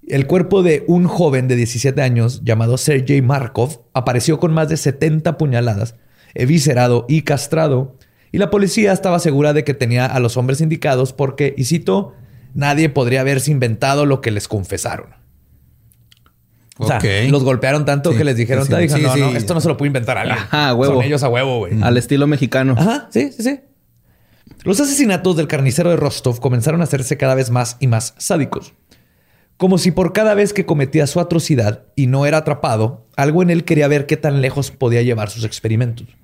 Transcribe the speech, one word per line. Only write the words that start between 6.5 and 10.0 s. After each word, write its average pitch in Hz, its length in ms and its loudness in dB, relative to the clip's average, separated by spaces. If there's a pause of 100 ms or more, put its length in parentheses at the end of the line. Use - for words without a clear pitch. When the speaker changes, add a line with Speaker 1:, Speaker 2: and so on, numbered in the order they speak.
Speaker 1:
y 160 140 2
castrado, 139 760 -2 (360)
y - 40 -4
la 196 140 0
policía 202 420 2
estaba 180 260 0
segura 147 360 2
de 151 100 0
que 143 80 -4
tenía 123 320 0